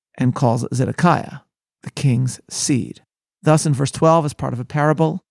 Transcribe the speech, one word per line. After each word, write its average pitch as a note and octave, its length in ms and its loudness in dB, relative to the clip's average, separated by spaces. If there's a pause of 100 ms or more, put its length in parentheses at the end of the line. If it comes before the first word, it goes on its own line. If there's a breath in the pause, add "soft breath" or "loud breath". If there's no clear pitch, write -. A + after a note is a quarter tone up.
(160)
and B2+ 180 0
calls A#2+ 400 0
Zedekiah - 680 0 (420)
the - 80 -14
king's B2+ 580 0
seed. - 540 -4 (400)
Thus, D#3 240 4
in C#3+ 80 2
verse C#3 160 -2
twelve, D#3+ 340 4
as D3 80 -6
part C3 200 -6
of A#2+ 60 -6
a B2 60 -8
parable, D#3 640 0